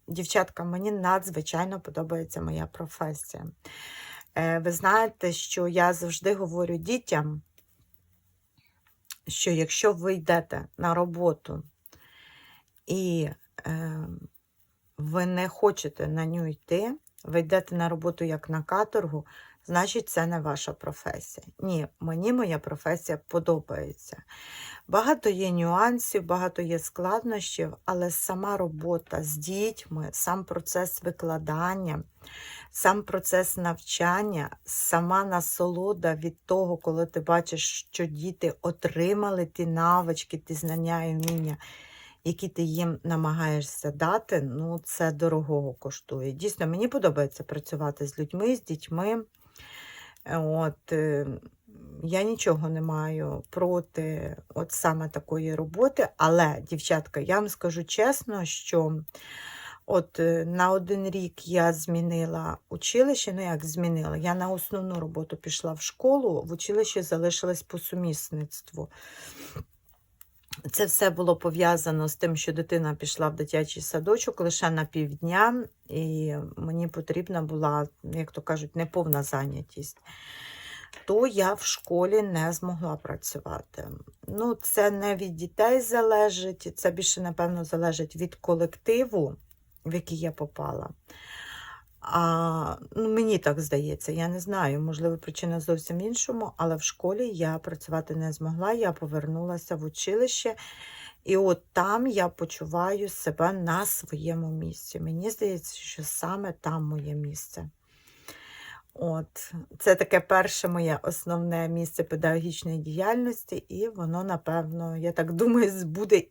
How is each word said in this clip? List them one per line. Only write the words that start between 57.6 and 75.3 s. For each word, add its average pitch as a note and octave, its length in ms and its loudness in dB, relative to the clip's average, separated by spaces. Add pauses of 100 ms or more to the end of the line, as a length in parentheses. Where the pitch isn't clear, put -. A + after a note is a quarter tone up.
чесно, G#3+ 640 0
що D#3 540 0 (840)
от, E3+ 340 0
е, E3 260 4
на F3+ 260 4
один F#3+ 380 0
рік F#3 380 -6
я E3+ 260 6
змінила E3 840 -2 (120)
училище, A#3+ 640 2
ну, F#3+ 80 -4
як D#3+ 240 -2
змінила, D#3+ 520 -2
я F3 180 0
на F#3 140 -2
основну F#3 500 -4
роботу D#3+ 380 -6
пішла D#3+ 360 -4
в D#3 80 -10
школу, B3+ 600 2
в D#3+ 100 -8
училище G3+ 520 0
залишилась F3 600 0
по - 140 -8
сумісництву. D#3 1120 -6 (1800)
Це G#3 140 2
все F#3+ 240 4
було E3+ 260 4
пов'язано E3 720 2
з D3+ 80 -2
тим, E3+ 200 2
що D#3 180 -2
дитина D#3+ 420 0
пішла D3+ 340 -2
в D#3 60 -2
дитячий D#3 480 -2
садочок G3+ 580 0
лише E3+ 280 2
на D#3 160 2
півдня, E3+ 800 2 (240)